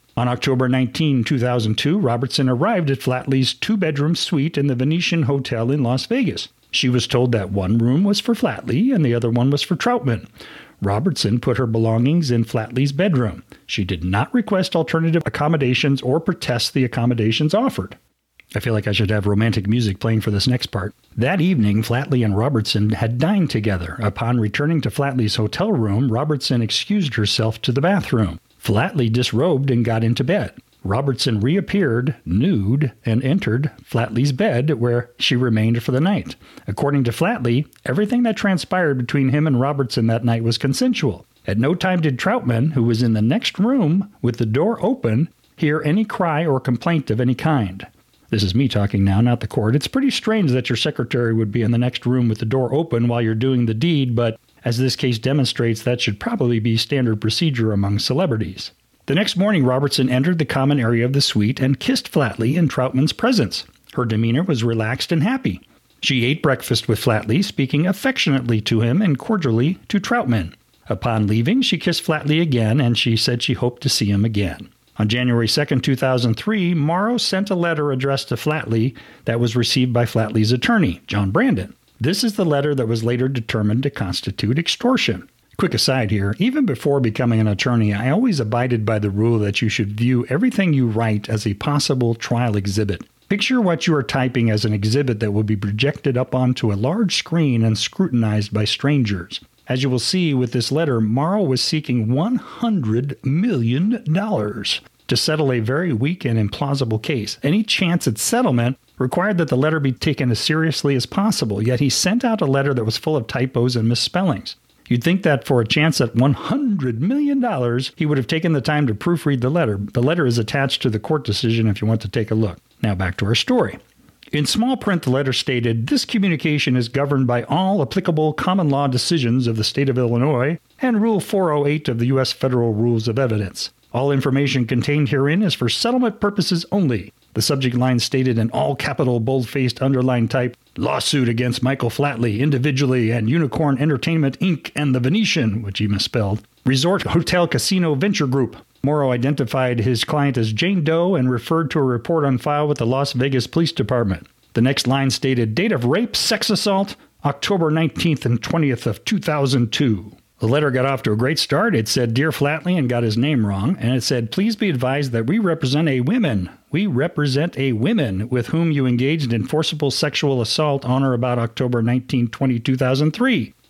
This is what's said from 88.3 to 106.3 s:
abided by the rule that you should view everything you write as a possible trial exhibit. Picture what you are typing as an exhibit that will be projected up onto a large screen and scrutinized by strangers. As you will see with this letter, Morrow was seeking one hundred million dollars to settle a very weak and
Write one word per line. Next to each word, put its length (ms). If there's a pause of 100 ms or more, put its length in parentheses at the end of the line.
abided 440
by 140
the 120
rule 280
that 240
you 60
should 280
view 320
everything 440
you 160
write 400
as 180
a 80
possible 640
trial 400
exhibit. 460 (260)
Picture 320
what 260
you 80
are 80
typing 480
as 140
an 80
exhibit 480
that 120
will 120
be 120
projected 600
up 180
onto 380
a 20
large 420
screen 480
and 140
scrutinized 760
by 120
strangers. 760 (280)
As 140
you 80
will 80
see 340
with 200
this 200
letter, 260
Morrow 440
was 180
seeking 520
one 240
hundred 840
million 880
dollars 720 (280)
to 80
settle 360
a 60
very 340
weak 320
and 140